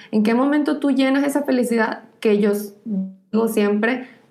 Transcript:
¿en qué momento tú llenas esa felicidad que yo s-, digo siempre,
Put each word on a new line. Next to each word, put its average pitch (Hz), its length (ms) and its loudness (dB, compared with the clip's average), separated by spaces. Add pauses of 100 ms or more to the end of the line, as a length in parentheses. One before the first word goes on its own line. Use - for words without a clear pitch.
(120)
¿en 214 100 2
qué 226 120 2
momento 285 440 0
tú 285 140 0
llenas 269 320 2
esa 285 180 0
felicidad 233 600 -2 (160)
que 208 180 2
yo 202 140 2
s-, - 220 -6 (580)
digo 220 160 0
siempre, 214 580 0 (240)